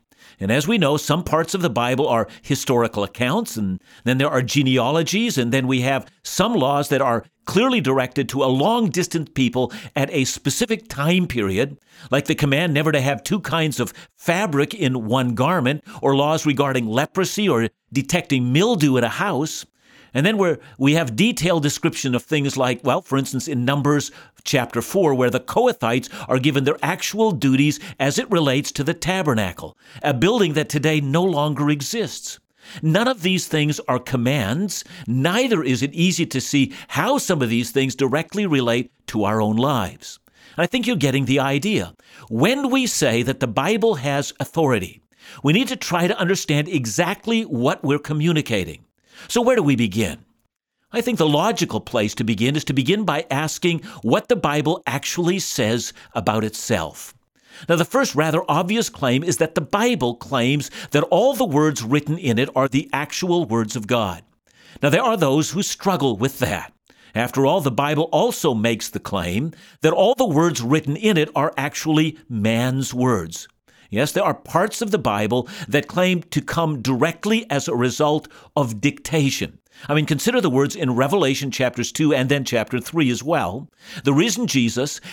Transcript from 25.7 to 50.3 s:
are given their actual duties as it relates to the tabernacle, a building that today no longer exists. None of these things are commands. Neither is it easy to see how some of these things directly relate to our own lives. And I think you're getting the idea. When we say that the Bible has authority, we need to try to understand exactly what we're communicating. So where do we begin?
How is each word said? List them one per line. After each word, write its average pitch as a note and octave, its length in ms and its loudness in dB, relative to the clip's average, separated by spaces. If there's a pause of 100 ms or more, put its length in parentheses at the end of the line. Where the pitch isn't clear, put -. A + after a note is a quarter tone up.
are B2+ 100 2
given C3+ 260 2
their D3+ 180 2
actual G3 500 0
duties C#3 480 2 (180)
as C#3 200 0
it B3+ 120 -4
relates D3 420 2
to C#3+ 120 -2
the D#3+ 100 0
tabernacle, B2+ 840 -2 (260)
a D3 120 2
building F3 400 2
that D3+ 140 -2
today D3+ 320 0
no C#3+ 220 0
longer D3 460 0
exists. D3+ 720 -4 (440)
None D#3+ 240 2
of B3 160 -2
these F#3 240 0
things D3+ 320 0 (100)
are B2+ 100 0
commands. C3+ 840 -2 (220)
Neither F3 560 2
is B2+ 200 0
it C#3+ 120 -4
easy E3 320 2
to C3 140 -4
see C3+ 320 0 (160)
how A3+ 300 0
some - 240 0
of A#2 80 0
these A#2+ 200 0
things C3+ 240 0
directly D#3 520 -2
relate B2+ 440 0 (180)
to G#2+ 160 0
our G#2+ 160 0
own G#2+ 160 0
lives. B2 640 -2 (380)
And D#3+ 60 0
I F3 40 0
think A#3+ 200 -2
you're A#3+ 100 0
getting C#3 300 0
the C3+ 140 2
idea. C#3 540 -2 (340)
When B3 420 0
we C4 160 2
say B2 360 0
that C3 180 -4
the C3+ 60 0
Bible F#3+ 500 0
has C#3 440 -4
authority, B2+ 600 -2 (420)
we C#3+ 100 4
need A#3+ 160 2
to C4 80 -6
try F3 300 -2
to G#3 120 0
understand E3+ 500 0
exactly E3+ 720 -2
what C3+ 420 -2
we're C#3+ 140 2
communicating. C#3+ 840 -2 (440)
So - 140 2
where B3+ 140 4
do G#3+ 60 2
we C#3+ 140 4
begin? G#2+ 480 -2 (680)